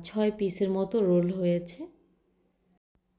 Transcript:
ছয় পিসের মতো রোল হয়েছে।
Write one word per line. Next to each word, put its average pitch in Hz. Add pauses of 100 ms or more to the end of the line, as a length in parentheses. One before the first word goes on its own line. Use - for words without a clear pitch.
ছয় 214
পিসের 196
মতো 190
রোল 180
হয়েছে। 175 (1400)